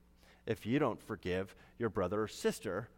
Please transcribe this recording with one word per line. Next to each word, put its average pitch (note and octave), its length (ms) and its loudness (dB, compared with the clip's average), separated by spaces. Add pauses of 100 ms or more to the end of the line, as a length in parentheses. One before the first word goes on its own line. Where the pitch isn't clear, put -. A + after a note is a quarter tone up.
(460)
if - 200 -2
you A#2+ 120 4
don't B2 240 2
forgive F#2+ 540 -2 (220)
your A#2+ 120 0
brother G2 340 2
or G#2 40 0
sister A#2 720 -2